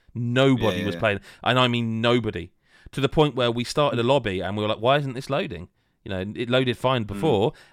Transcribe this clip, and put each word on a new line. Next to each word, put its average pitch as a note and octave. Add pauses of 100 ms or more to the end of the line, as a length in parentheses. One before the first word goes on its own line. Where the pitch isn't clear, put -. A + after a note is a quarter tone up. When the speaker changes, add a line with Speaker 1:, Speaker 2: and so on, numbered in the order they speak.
(160)
Speaker 1:
Nobody A#2+
Speaker 2:
Yeah, G2+
Speaker 1:
was F#2
Speaker 2:
yeah. F2
Speaker 1:
playing, G2+ (240)
and B2
I B2+
mean A#2
nobody. A2 (420)
To C#3
the C3+
point D3
where A#2+
we A#2+
started C#3+
a A#2
lobby A2+
and F#2+
we G#2+
were G#2+
like, G#2+
"Why C3
isn't C#3
this B2+
loading?" C3+ (380)
You G2+
know, F#2+
it A#2
loaded B2+
fine B2+
Speaker 2:
Hmm. G#2
Speaker 1:
before, G#2 (200)